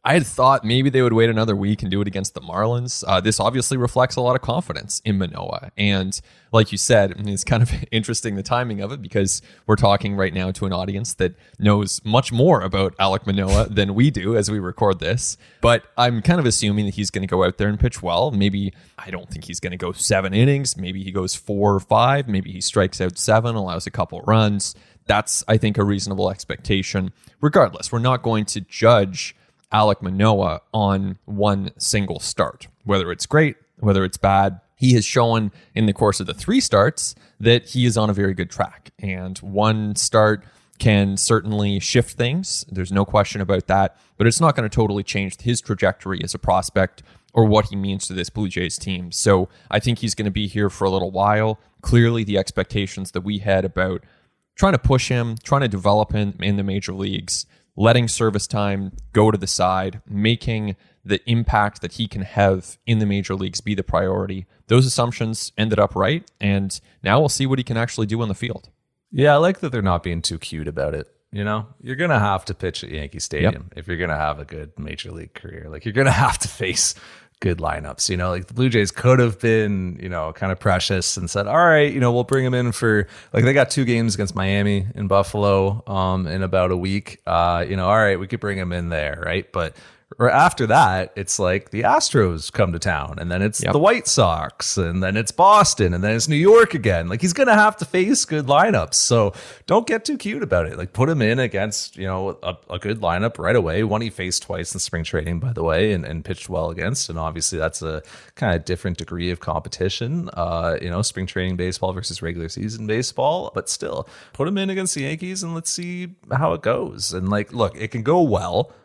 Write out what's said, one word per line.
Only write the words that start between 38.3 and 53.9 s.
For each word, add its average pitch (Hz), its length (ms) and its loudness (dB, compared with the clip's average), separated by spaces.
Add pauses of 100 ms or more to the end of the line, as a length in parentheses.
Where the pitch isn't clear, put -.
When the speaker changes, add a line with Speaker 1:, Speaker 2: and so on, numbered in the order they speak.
Speaker 1:
good 87 160 -6
track. - 480 -6
And 92 400 -8
one 104 560 0
start 107 500 2 (320)
can 101 400 4
certainly 104 600 0
shift - 320 0
things. 147 600 -4
There's 90 200 -6
no 98 120 2
question 104 380 0
about 92 240 0
that. 98 320 0 (180)
But 110 120 2
it's 113 120 2
not 156 160 4
gonna 113 140 -2
totally 101 320 0
change 98 400 -6
his 120 180 -2
trajectory 95 640 -2
as 92 120 -8
a - 40 -10
prospect 92 640 0 (320)
or 117 120 6
what 107 200 4
he 101 100 -10
means 98 300 -4
to - 80 -10
this 90 160 -4
Blue 104 200 -6
Jays 87 280 -4
team. 90 340 -8
So 95 380 2 (220)
I 107 80 2
think 117 180 -2
he's 113 160 -4
gonna 104 160 -2
be 101 160 -4
here 101 240 0
for - 160 -4
a 95 60 2
little 92 180 -2
while. 107 500 2 (220)
Clearly, 117 420 4
the 101 140 0
expectations 95 760 -4
that 92 80 -4
we 101 180 -6
had 95 260 2
about 92 380 -4 (520)